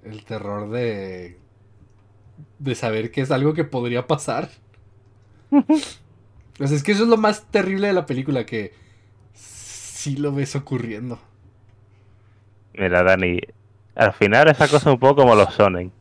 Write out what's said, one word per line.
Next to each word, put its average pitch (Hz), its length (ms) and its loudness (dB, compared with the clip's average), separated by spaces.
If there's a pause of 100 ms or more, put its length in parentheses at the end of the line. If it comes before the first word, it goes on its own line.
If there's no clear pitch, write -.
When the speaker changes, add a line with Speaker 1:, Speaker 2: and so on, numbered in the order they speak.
Speaker 1:
El 107 220 -20
terror 104 460 -10
de, 98 680 -8 (1200)
de 131 160 -4
saber 110 360 -6
que - 100 -6
es 135 100 -4
algo 143 220 0
que 156 120 -4
podría 123 420 -6
pasar. 143 480 -4
Speaker 2:
<laughs> - 960 -20 (1120)
Speaker 1:
O 139 40 -2
sea, 147 100 0
es 143 60 -2
que 202 100 0
eso 202 120 2
es 233 40 2
lo 233 80 4
más 214 340 0
terrible 196 380 -2
de 202 60 0
la 175 120 0
película, 131 400 -4
que 107 280 -10 (580)
sí - 840 -12
lo 147 160 -4
ves 139 240 -4
ocurriendo. 117 600 -8 (1600)
Speaker 2:
Mira, 90 280 2
Dani, 92 380 2 (540)
al 104 180 2
final 113 360 4
esa 147 200 4
cosa 147 220 2
es - 40 6
un 120 40 -4
poco 139 240 6
como 123 120 8
los 98 220 4
shonen. 92 340 2 (100)